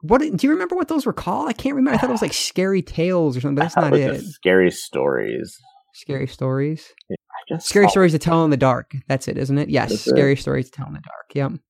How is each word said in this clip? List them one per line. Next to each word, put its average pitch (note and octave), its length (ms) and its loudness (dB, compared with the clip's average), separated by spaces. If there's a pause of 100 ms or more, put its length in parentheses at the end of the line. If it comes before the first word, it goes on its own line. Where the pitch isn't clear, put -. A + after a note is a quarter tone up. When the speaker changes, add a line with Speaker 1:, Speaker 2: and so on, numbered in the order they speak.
Speaker 1:
What G#3+ 180 4
do C4+ 260 -2
you C#4 40 4
remember F4+ 260 -2
what F4 120 -2
those D#4 180 -2
were G3+ 80 -2
called? G#3 340 -4
I A#3 60 -4
can't C#4 200 -4
remember. C4+ 220 2
I - 40 2
thought B3+ 100 0
it - 20 0
was, A3+ 80 -2
like, - 140 -2
Scary F#3+ 480 -2
Tales E3 560 0
or - 20 -4
something, C#3+ 140 -2
but C#3+ 80 2
that's E3 140 -2
Speaker 2:
I C#3 40 2
thought C#3+ 120 2
Speaker 1:
not C#3+ 80 4
Speaker 2:
it C3+ 100 0
was C3+ 100 -6
Speaker 1:
it. - 40 -14
Speaker 2:
just D#3 100 -14
Scary F#2 360 4
Stories. B1+ 840 -4 (380)
Speaker 1:
Scary C3+ 320 -8
Stories? C3+ 680 -4 (160)
Speaker 2:
Yeah, - 80 -8 (140)
I - 240 -10
just E3 140 -8
Speaker 1:
Scary G3+ 180 6
Speaker 2:
saw G#3 60 6
Speaker 1:
Stories F#3 200 6
to D#3 60 2
Tell E3 260 2
in D#3 60 2
the C3+ 80 2
Dark. B2+ 340 0 (160)
That's C3+ 200 -4
it, - 100 -4
isn't C3+ 180 0
it? D3 140 -2
Yes, A#2+ 200 0
Speaker 2:
That's - 180 -4
it. - 20 2
Speaker 1:
Scary C#3 260 4
Stories C3+ 300 -4
to - 60 -20
Tell C#3 160 -12
in D3 40 -14
the D3+ 80 -14
Dark. - 340 -20
Yep. C#3 180 -2 (180)